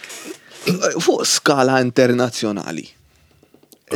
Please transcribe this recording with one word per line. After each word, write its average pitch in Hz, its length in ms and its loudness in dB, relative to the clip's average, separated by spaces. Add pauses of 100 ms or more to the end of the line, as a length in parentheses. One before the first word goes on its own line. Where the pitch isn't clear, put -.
(960)
Fuq - 300 0
skala 131 560 2
internazzjonali, 120 1080 0 (1080)